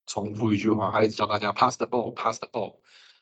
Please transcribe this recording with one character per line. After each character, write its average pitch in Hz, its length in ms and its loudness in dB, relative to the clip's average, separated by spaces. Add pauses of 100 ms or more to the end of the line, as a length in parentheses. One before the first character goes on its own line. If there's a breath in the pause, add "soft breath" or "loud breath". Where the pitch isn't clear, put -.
重 107 280 -6
复 110 160 2
一 104 40 4
句 104 140 2
话， 104 220 2
他 107 100 4
一 110 60 4
直 110 80 -4
叫 104 100 0
大 104 100 0
家 104 140 -2
pass 123 260 2
the 117 80 -4
ball，pass 117 540 -2
the - 140 -12
ball。 104 240 -6 (460 soft breath)